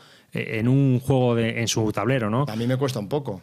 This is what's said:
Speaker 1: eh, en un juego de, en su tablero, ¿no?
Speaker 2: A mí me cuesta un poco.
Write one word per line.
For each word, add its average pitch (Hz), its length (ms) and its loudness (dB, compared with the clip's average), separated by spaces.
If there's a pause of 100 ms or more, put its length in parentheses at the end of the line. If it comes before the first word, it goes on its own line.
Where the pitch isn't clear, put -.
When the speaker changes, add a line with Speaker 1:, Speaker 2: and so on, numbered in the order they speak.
(320)
Speaker 1:
eh, 113 280 -6
en 113 100 0
un 131 320 4
juego 127 340 2
de, 117 240 -2
en 113 80 -2
su 110 240 0
tablero, 110 380 0
¿no? 127 180 0
Speaker 2:
A 107 80 -6
mí 117 120 -2
me 127 100 0
cuesta 131 220 -2
un 98 100 -8
poco. 127 340 -6